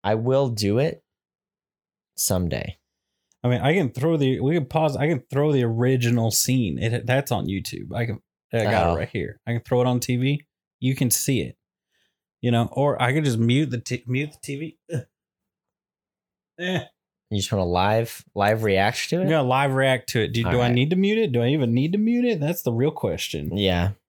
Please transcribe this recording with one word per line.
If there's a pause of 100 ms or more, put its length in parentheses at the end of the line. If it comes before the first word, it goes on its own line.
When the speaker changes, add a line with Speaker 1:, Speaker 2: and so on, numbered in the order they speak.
Speaker 1:
I
will
do
it (1120)
someday. (640)
Speaker 2:
I
mean,
I
can
throw
the,
we
can
pause.
I
can (100)
throw
the
original
scene.
It,
that's
on
YouTube.
I
can, (320)
I
got
Speaker 1:
Oh.
Speaker 2:
it
right
here.
I
can
throw
it
on
T
V. (360)
You
can
see
it, (840)
you
know,
or
I
could
just
mute
the
t-,
mute
the
T
V. (140)
Ugh. (1500)
Eh. (460)
Speaker 1:
You
just
wanna
live, (100)
live
react
to
it?
Speaker 2:
I'm
gonna
live
react
to
it.
Do,
Speaker 1:
All
Speaker 2:
do
I
Speaker 1:
right.
Speaker 2:
need
to
mute
it?
Do
I
even
need
to
mute
it?
That's
the
real
question.
Speaker 1:
Yeah. (160)